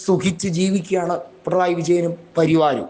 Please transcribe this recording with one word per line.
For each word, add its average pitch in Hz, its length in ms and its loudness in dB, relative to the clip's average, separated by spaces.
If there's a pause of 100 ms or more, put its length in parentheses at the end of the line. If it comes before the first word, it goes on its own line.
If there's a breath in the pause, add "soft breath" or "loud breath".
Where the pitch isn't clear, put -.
സുഖിച്ച് 185 520 0
ജീവിക്കുകയാണ് 180 580 -2 (280)
പിണറായി 180 360 2
വിജയനും 170 340 0 (240)
പരിവാരും. 156 520 2